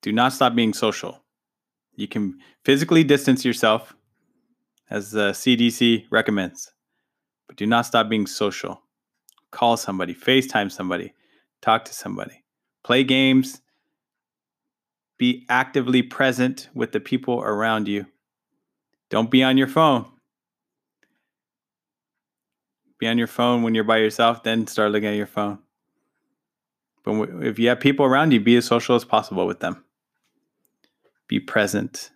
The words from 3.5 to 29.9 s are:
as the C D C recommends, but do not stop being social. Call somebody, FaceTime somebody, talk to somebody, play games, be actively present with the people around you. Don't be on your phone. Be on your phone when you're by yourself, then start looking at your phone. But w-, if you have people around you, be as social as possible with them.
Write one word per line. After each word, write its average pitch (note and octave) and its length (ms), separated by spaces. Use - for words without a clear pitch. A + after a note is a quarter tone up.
as G#2 220
the G#2 220
C B2 240
D A#2+ 120
C A#2 420
recommends, G2+ 640
but - 80
do G#2 100
not A#2 180
stop A2+ 240
being G#2+ 200
social. F#2+ 540
Call A#2 260
somebody, F#2 380
FaceTime B2+ 560
somebody, F#2 420
talk A2+ 260
to - 60
somebody, - 520
play B2+ 180
games, C3 600
be B2 300
actively B2+ 540
present B2+ 680
with A#2+ 200
the A2 80
people B2+ 400
around G#2+ 480
you. G2+ 180
Don't A2+ 180
be B2+ 120
on C3 160
your C3+ 80
phone. C#3+ 400
Be A2+ 80
on A#2 120
your A#2 80
phone A#2+ 360
when A2+ 120
you're A2 100
by A2+ 140
yourself, A#2 440
then A2+ 240
start G#2+ 240
looking G#2 200
at G#2 60
your G#2 100
phone. G#2 320
But G#2+ 140
w-, G2 280
if A2+ 120
you A#2 100
have B2 100
people C#3+ 280
around C#3 260
you, A#2 80
be A#2 160
as A#2+ 80
social A#2+ 320
as A2+ 80
possible F#2+ 420
with F#2 140
them. - 240